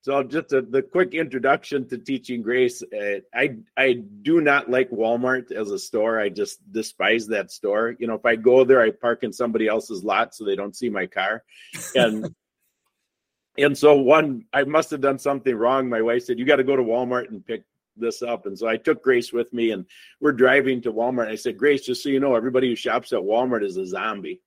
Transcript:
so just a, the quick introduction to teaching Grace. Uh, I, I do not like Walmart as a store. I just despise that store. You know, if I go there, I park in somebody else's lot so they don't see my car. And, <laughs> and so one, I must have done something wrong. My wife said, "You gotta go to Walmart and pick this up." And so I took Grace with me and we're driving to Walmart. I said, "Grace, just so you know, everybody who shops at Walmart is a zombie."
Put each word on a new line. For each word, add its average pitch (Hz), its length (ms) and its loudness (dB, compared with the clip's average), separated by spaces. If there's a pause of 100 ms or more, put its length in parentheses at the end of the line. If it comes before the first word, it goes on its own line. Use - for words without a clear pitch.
so 139 220 0
just 143 280 -4
a, 135 80 4
the 123 220 -2
quick 180 320 -2
introduction 135 720 -2
to 127 100 -8
teaching 123 440 -8
Grace. 123 400 0
Uh, 104 380 -6 (120)
I, 127 240 -2 (200)
I 127 260 0 (200)
do 160 180 2
not 143 280 2
like 127 220 0
Walmart 120 640 -2
as 104 180 -6
a 98 80 -6
store. 110 420 -2
I 104 80 0
just 98 300 -6 (140)
despise 110 560 -2
that 101 240 -4
store. 110 460 -4
You 117 100 -6
know, 113 60 -4
if 104 120 -4
I 117 100 4
go 127 280 6
there, 127 180 6
I 110 80 4
park 117 320 -4
in 107 100 -6
somebody 110 360 -2
else's 104 360 -4
lot 107 300 0
so 110 100 -14
they 98 120 -2
don't 101 200 -8
see 120 140 -4
my 95 160 -4
car. 101 380 -4 (500)
And, 110 400 0 (640)
<laughs> - 600 -20
and 143 220 2
so 147 180 10
one, 139 560 4
I 139 120 2
must 151 260 0
have 147 100 -6
done 135 200 0
something 135 340 -2
wrong. 127 340 0
My 113 140 -2
wife 120 220 0
said, 120 140 -4
"You 123 60 -4
gotta 135 200 4
go 135 120 2
to 131 60 2
Walmart 123 480 -2
and 101 160 -16
pick 113 160 -8 (340)
this 113 260 -6
up." 117 240 -6
And 98 120 -10
so 113 80 -4
I 113 120 0
took 156 240 0
Grace 120 300 2
with 120 200 -4
me 117 180 0
and 92 160 -6 (340)
we're 147 120 2
driving 127 500 4
to 120 100 -4
Walmart. 117 360 -2
I 110 80 -6
said, 110 220 -6
"Grace, 139 280 2
just 127 160 -6
so 143 60 -6
you 135 120 0
know, 135 140 2
everybody 127 340 0
who 117 80 -2
shops 120 360 -4
at 107 80 0
Walmart 113 440 0
is 92 120 -6
a 95 100 -6
zombie." 95 600 -8